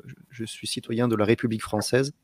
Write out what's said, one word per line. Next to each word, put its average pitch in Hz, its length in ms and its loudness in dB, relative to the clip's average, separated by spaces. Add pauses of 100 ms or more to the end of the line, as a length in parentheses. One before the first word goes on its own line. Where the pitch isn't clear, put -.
(300)
je 117 140 -10
suis - 220 -12
citoyen 117 420 -2
de 113 80 2
la 104 80 4
République 110 380 2
française, 127 500 0 (120)